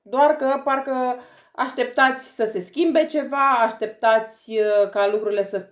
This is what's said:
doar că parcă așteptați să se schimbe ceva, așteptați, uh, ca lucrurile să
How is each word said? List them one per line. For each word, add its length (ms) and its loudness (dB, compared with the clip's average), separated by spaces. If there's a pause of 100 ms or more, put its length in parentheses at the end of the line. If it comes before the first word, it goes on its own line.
doar 340 4
că 280 0
parcă 560 -2 (340)
așteptați 800 0
să 100 -2
se 160 -4
schimbe 460 0
ceva, 440 0
așteptați, 1000 0
uh, 400 2
ca 180 0
lucrurile 360 -2
să 280 -8